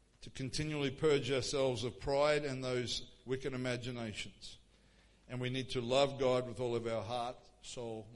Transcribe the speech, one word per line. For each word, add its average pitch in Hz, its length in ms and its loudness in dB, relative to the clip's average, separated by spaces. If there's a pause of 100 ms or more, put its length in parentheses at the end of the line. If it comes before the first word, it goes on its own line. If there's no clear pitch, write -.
(240)
to - 60 -12
continually 143 600 -2
purge 135 400 4
ourselves 131 540 2
of 117 160 -6
pride 147 460 4
and 131 180 -4
those 123 380 -2 (240)
wicked 127 260 -2
imaginations. 120 1040 -4 (720)
And 123 100 -8
we 127 120 -2
need 127 200 -4
to 131 120 0
love 131 360 4
God 127 300 4
with 117 120 -6
all 120 140 0
of 113 120 -2
our 113 160 0
heart, 120 340 -4 (240)
soul, 113 560 -8